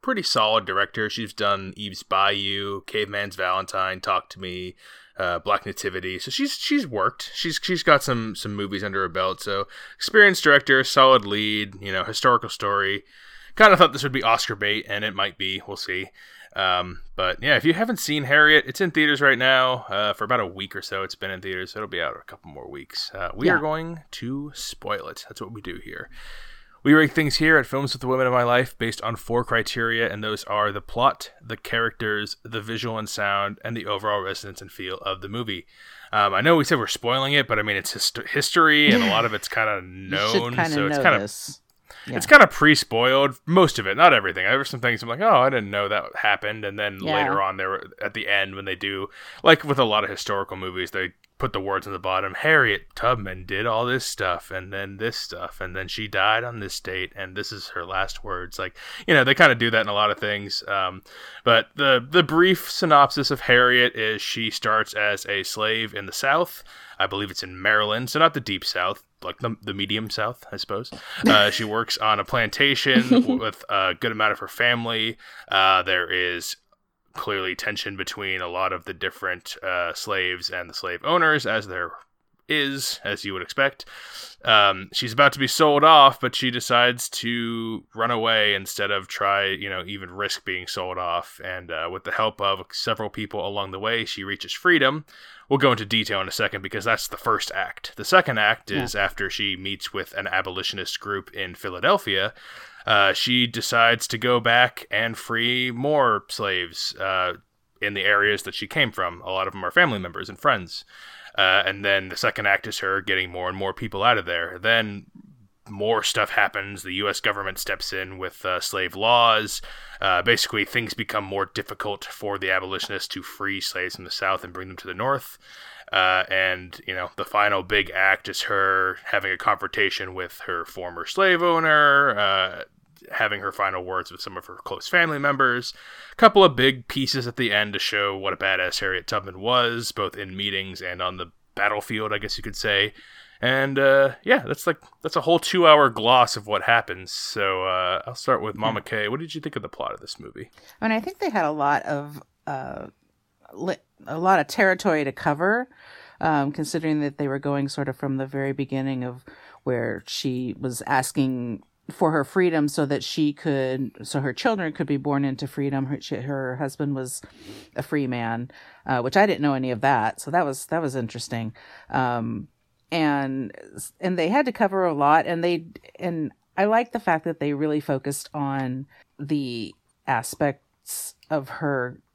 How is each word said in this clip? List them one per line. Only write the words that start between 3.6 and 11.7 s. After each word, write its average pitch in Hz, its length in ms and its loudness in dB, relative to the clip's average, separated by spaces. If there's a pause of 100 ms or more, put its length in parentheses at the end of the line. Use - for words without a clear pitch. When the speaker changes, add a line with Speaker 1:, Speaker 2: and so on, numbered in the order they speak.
Speaker 1:
Talk 92 300 -2
to 92 100 -16
Me, 90 340 -10 (420)
uh, 87 220 -2
Black 101 260 0
Nativity. 92 540 -6
So - 120 -10
she's, 269 240 -4
she's 285 300 -2
worked. 107 480 -2
She's, - 300 -4
she's 180 200 -2
got 147 200 4
some, 113 320 -4
some - 180 -8
movies 101 300 -6
under 98 200 -4
her 92 60 -2
belt. 92 300 -4
So 98 280 -4 (280)
experienced 208 480 6
director, 139 400 8
solid 131 420 6
lead, 104 560 -2